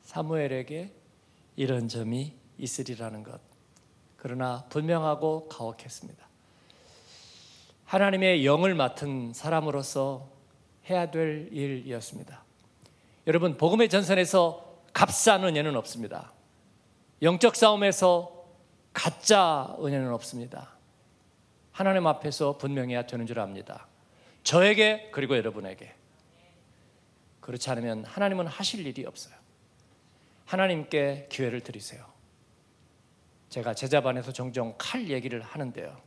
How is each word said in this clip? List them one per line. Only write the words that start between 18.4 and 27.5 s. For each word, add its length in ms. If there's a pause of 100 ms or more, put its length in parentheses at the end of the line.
가짜 880
은혜는 320
없습니다. 640 (960)
하나님 360
앞에서 520
분명해야 480
되는 180
줄 140
압니다. 480 (560)
저에게, 720
그리고 240
여러분에게. 580 (1500)
그렇지 300